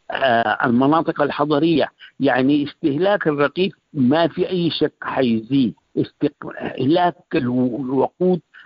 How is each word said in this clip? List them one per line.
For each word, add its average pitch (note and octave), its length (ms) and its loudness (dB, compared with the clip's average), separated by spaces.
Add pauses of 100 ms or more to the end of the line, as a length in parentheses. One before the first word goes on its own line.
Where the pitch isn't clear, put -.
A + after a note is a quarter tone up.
(100)
آه، A#2 560 2
المناطق D3 560 2
الحضرية، D3 680 0 (320)
يعني C3+ 440 2
استهلاك E3 600 -2
الرقيق D3 500 -2 (180)
ما D3+ 340 2
في F3+ 220 -4
أي E3+ 200 0
شك - 220 -2 (100)
حيزيد، A#2+ 720 0 (220)
استهلاك - 1200 -2 (180)
الو-، B2+ 460 -2
الوقود C#3 600 0 (260)